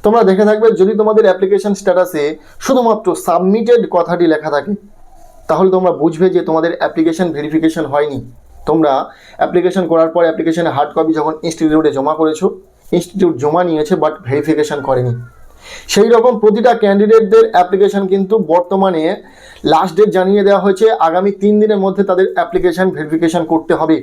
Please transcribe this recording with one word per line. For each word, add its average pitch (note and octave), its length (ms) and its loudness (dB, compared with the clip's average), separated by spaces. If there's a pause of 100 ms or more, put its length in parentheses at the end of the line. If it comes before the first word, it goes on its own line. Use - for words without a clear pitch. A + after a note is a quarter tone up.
তোমরা A3 200 2
দেখে F#3+ 220 2
থাকবে, G#3+ 280 2
যদি F#3+ 260 2
তোমাদের G#3+ 260 2
অ্যাপ্লিকেশন F#3+ 500 0
স্ট্যাটাসে D#3+ 640 -2 (240)
শুধুমাত্র A3+ 540 0
সাবমিটেড G3+ 760 0
কথাটি F3 360 0
লেখা D#3 240 0
থাকে, D3 220 -4 (760)
তাহলে F3+ 220 2
তোমরা F#3 220 0
বুঝবে E3 380 0
যে F3 100 0
তোমাদের D#3+ 380 -2
অ্যাপ্লিকেশন E3 540 -2
ভেরিফিকেশন D#3 520 -2
হয়নি। D3 340 -2 (480)
তোমরা D3+ 260 0 (440)
অ্যাপ্লিকেশন F3 500 -2
করার E3 220 2
পর E3+ 140 0
অ্যাপ্লিকেশনের E3 500 -2
হার্ড D3 220 -2
কপি D#3+ 180 0
যখন D#3 300 -2
ইনস্টিটিউটে D#3+ 500 0
জমা C#3 220 -2
করেছো, D#3 320 -2 (460)
ইনস্টিটিউট F3 440 -2
জমা D3+ 280 0
নিয়েছে D#3+ 300 -2
but D3+ 200 -2 (100)
ভেরিফিকেশন D3 580 -2
করেনি। B2 320 -2 (720)
সেই G#3+ 220 2
রকম A#3 300 4
প্রতিটা A3 360 2
ক্যান্ডিডেটদের G#3+ 800 4
অ্যাপ্লিকেশন F#3+ 540 0
কিন্তু G3 320 0
বর্তমানে F#3+ 640 0 (600)
লাস্ট D#3+ 320 0
ডেট G#3 120 4
জানিয়ে F#3 340 0
দেওয়া G3 180 2
হয়েছে, G3+ 300 2
আগামী F3+ 400 0
তিন G3+ 300 0
দিনের G#3+ 180 2
মধ্যে F#3+ 260 -2
তাদের F#3+ 300 0
অ্যাপ্লিকেশন F3 560 -2
ভেরিফিকেশন D#3+ 540 -2
করতে D#3+ 300 -2
হবে। D#3 280 0